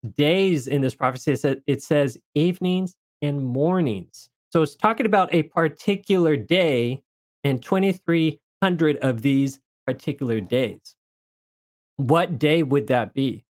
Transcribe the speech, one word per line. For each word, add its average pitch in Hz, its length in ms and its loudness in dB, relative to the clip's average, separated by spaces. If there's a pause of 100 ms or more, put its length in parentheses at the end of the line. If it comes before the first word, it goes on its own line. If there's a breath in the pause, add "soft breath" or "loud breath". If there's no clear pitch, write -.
(160)
days 165 500 2
in 139 160 0
this 131 120 -2
prophecy. 131 380 -2
It 127 80 -2
sa-, 139 140 0 (120)
it 135 160 -2
says 143 360 0 (160)
evenings 180 600 -2 (280)
and 143 200 -2
mornings. 131 880 -2 (240)
So 165 100 2
it's 156 120 -2
talking 226 320 0
about 196 260 2
a 165 120 2
particular 170 920 0
day 131 680 0 (420)
and 131 180 0
twenty-three 170 760 0 (200)
hundred 160 360 2
of 131 260 -2
these 135 380 0 (260)
particular 127 540 -4
days. 110 560 -4 (1000)
What 160 400 2
day 151 260 2
would 139 240 0
that 123 260 0
be? 131 360 -4